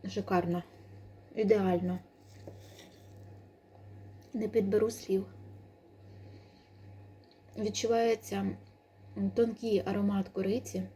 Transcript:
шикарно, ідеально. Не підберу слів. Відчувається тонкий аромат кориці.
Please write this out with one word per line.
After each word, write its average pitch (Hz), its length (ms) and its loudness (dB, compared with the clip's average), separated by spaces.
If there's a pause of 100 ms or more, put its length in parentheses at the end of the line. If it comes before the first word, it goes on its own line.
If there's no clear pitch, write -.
шикарно, 175 540 0 (720)
ідеально. 185 640 2 (2250)
Не 214 160 -2
підберу 208 420 4
слів. 190 360 0 (2250)
Відчувається 214 960 2 (800)
тонкий 226 520 2
аромат 196 420 2
кориці. 190 540 -2 (140)